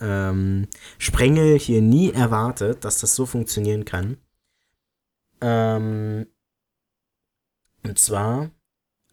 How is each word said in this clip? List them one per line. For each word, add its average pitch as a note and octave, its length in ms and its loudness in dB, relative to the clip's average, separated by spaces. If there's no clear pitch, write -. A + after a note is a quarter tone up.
ähm, G2 680 -2
Sprengel D3+ 640 4
hier A2+ 240 2
nie C#3 280 6
erwartet, A#2 720 -2
dass G#2 160 -4
das - 160 -2
so C3 120 -2
funktionieren G#2+ 580 -4
kann. G2 320 -6
Ähm, A2 840 -2
und G2+ 160 -4
zwar A#2 500 -2